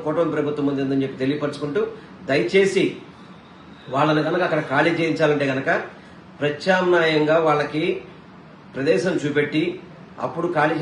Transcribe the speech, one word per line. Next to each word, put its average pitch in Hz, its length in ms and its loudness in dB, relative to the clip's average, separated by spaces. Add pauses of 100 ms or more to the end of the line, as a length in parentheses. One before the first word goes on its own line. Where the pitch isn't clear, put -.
కూటమి 156 320 0
ప్రభుత్వం 143 340 -2
ఉంది 139 120 -2
అని 135 220 0
చెప్పి 131 180 -6
తెలియపరచుకుంటూ 143 600 -2 (480)
దయచేసి 185 540 2 (1080)
వాళ్ళని 151 320 2
కనుక 180 160 0
అక్కడ 165 180 0 (100)
ఖాళీ 151 280 2
చేయించాలంటే 147 540 2
కనుక 135 180 -2 (720)
ప్రత్యామ్నాయంగా 160 960 2 (100)
వాళ్ళకి 147 380 0 (920)
ప్రదేశం 165 480 2
చూపెట్టి 147 400 0 (640)
అప్పుడు 170 200 -4 (100)
ఖాళీ 156 260 2